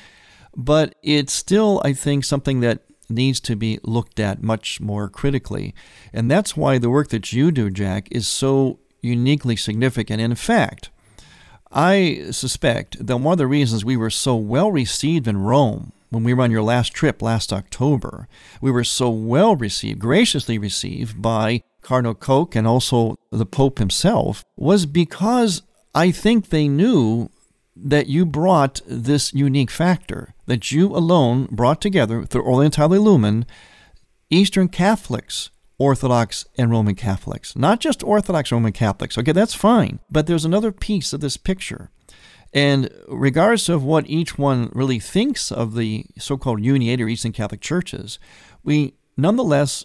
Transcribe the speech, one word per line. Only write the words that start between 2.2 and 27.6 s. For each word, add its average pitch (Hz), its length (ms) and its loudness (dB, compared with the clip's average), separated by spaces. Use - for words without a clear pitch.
something 135 360 -2
that 117 200 0
needs 127 300 0
to 117 160 -4
be 110 260 -2
looked 113 360 -4
at 101 240 -2
much - 380 -4
more 104 300 -6
critically. 127 640 -4
And 113 160 0
that's 202 260 2
why 139 220 2
the 120 100 0
work 143 220 2
that 107 200 -4
you 139 200 2
do, 120 180 0
Jack, 95 420 -4
is 117 160 -4
so 135 520 0
uniquely 120 540 0
significant. 110 640 -2
In 120 120 -2
fact, - 540 -2
I 175 600 2
suspect - 760 -4
that 123 120 -2
one 147 140 0
of 185 60 2
the 139 80 0
reasons 123 380 0
we 123 140 0
were 110 120 -2
so 127 240 -2
well 120 380 0
received 147 560 -2
in 202 140 0
Rome 113 500 0
when 113 140 -2
we 123 100 2
were 127 80 2
on 117 80 2
your 110 140 0
last 120 280 0
trip - 300 -2
last 113 300 -2
October, 123 720 -4
we 135 120 0
were 123 100 2
so 123 260 0
well 120 460 2
received, 107 460 -6
graciously 123 580 2
received 101 640 -6
by 113 400 0
Cardinal 120 340 0
Koch 139 400 0
and 110 100 2
also 117 500 2
the 110 160 -2
Pope 135 320 0
himself, 110 640 0
was 175 300 2
because 185 760 0
I 170 160 4
think 214 380 2
they 151 180 0
knew 139 640 2